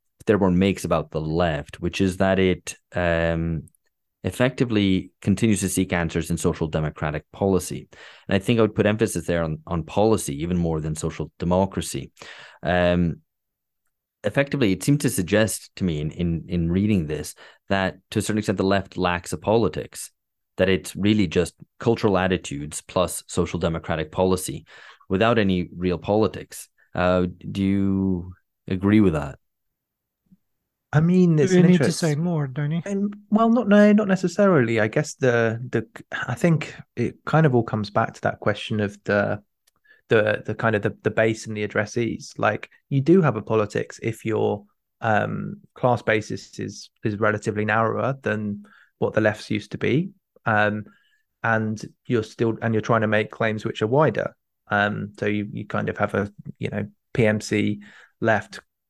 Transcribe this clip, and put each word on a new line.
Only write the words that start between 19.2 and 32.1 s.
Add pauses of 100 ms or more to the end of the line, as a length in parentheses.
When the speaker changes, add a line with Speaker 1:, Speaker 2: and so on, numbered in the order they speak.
Speaker 1:
a
politics, (460)
that
it's
really
just (240)
cultural
attitudes
plus
social
democratic
policy (440)
without
any
real
politics. (280)
Uh, (260)
do
you (340)
agree
with
that? (1500)
Speaker 2:
I
mean,
it's
Speaker 3:
You
Speaker 2:
an
Speaker 3:
need
to
Speaker 2:
interest-
Speaker 3:
say